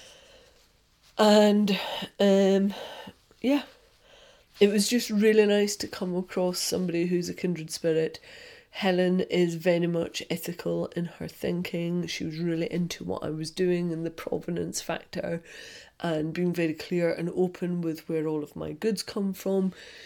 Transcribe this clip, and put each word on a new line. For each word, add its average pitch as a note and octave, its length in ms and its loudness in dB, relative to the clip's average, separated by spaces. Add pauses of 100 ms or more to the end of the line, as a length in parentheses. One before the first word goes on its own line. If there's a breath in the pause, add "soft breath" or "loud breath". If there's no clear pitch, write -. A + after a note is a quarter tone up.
(1160 loud breath)
And, G#3 640 6 (400 loud breath)
um, G3 560 6 (640 loud breath)
yeah, C4+ 220 2 (960 loud breath)
it G3+ 140 6
was G#3 160 2
just A#3+ 220 2
really G#3+ 360 6
nice G#3 300 2
to - 100 -6
come F3+ 300 -6
across F3+ 420 -2
somebody F3 480 -2
who's F3 220 0
a F3 60 -8
kindred D#3+ 360 -4
spirit. D#3+ 480 -2 (520 loud breath)
Helen F3+ 500 2
is F3 340 0
very E3+ 320 2
much E3+ 420 -4
ethical E3+ 580 -4 (100)
in F3 80 -2
her E3 240 -12
thinking. F3 800 -4
She - 160 -8
was D#3 140 -8
really E3 340 -2
into F3 320 -4
what F3+ 180 -6
I - 80 -6
was D#3 220 -8
doing F3 400 0
and E3 120 -6
the E3 60 -4
provenance - 720 -6
factor, - 600 -6 (600 loud breath)
and D#3+ 320 -2
being F3 200 0
very E3 220 0
clear E3+ 380 -2
and E3+ 240 -4
open F3+ 440 -2
with D#3+ 280 -6
where D#3+ 180 -2
all D#3 160 -2
of - 140 -12
my D#3 160 -8
goods G3+ 300 -2
come G3 300 -4
from. F#3+ 400 0 (340 loud breath)